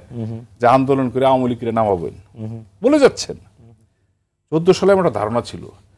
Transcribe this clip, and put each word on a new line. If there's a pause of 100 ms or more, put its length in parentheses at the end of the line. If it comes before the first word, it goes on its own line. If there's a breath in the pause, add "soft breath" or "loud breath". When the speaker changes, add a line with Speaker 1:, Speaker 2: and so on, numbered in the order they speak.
(120)
Speaker 1:
হুম। (140)
Speaker 2:
যে
আন্দোলন
করে
আওয়ামী
লীগকে
নামাবেন, (200)
Speaker 1:
হুম। (200)
Speaker 2:
বলে
যাচ্ছেন। (1120)
চোদ্দ
সালে
আমার
একটা
ধারণা
ছিল (300)